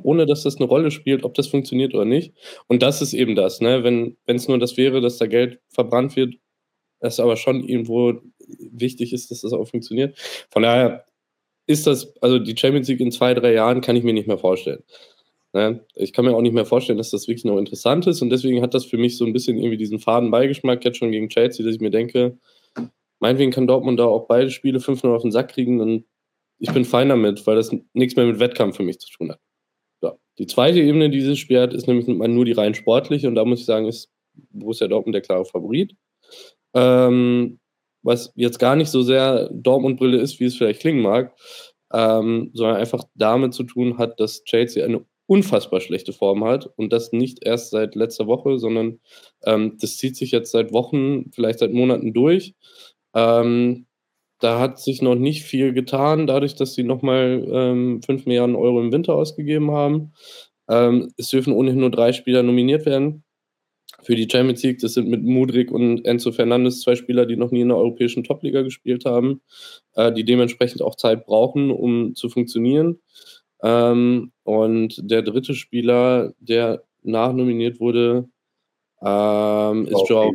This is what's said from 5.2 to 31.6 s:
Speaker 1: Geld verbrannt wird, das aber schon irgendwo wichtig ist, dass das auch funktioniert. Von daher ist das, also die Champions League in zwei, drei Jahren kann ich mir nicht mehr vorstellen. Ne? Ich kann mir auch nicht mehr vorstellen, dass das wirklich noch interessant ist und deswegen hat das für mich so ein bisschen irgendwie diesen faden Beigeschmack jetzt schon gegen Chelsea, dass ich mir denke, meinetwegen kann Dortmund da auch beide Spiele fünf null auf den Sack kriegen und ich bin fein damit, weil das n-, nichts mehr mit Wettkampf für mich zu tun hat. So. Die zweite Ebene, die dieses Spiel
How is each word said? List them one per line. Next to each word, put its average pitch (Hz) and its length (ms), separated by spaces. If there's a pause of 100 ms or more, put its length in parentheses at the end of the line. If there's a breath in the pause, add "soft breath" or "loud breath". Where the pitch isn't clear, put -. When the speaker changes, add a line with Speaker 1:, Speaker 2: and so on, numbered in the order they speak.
Speaker 1:
Geld 120 340 (100)
verbrannt 123 440
wird, 131 200 (680)
das 117 200
aber 117 160
schon 131 260
irgendwo 120 520 (340)
wichtig 120 640
ist, 123 180
dass 117 120
das 110 100
auch 110 140
funktioniert. 120 520 (320 loud breath)
Von 110 140
daher 120 400 (640)
ist 151 180
das, - 340
also 123 200
die 110 160
Champions 135 320
League 127 120
in 123 120
zwei, 123 220
drei 120 180
Jahren 113 280
kann 123 140
ich 117 80
mir 117 100
nicht 107 140
mehr 101 120
vorstellen. - 440 (680 soft breath)
Ne? 110 420
Ich - 180
kann 123 120
mir 123 100
auch 113 80
nicht 120 120
mehr 110 120
vorstellen, 120 320
dass 113 120
das - 180
wirklich 117 160
noch 101 120
interessant 135 520
ist 160 120
und 123 100
deswegen 127 300
hat 120 140
das 131 100
für - 140
mich 120 180
so 120 80
ein 117 80
bisschen 123 260
irgendwie 113 180
diesen 107 240
faden 117 320
Beigeschmack 127 520
jetzt 120 140
schon 117 140
gegen 107 160
Chelsea, 117 360
dass 113 120
ich 110 40
mir 107 100
denke, 123 460 (840 soft breath)
meinetwegen 131 320
kann 131 160
Dortmund 127 320
da 120 40
auch 113 220
beide 127 240
Spiele 131 300
fünf 131 240
null 120 100
auf 117 80
den 120 80
Sack 123 220
kriegen 123 280
und 113 240 (540)
ich - 140
bin 127 120
fein 127 240
damit, 107 380
weil 110 80
das 110 160
n-, - 220
nichts 123 240
mehr 123 100
mit 110 140
Wettkampf 120 360
für 101 60
mich 85 160
zu - 180
tun 80 140
hat. - 80 (600)
So. - 180 (200)
Die 90 80
zweite 160 340
Ebene, 151 300
die 135 80
dieses 135 200
Spiel 127 220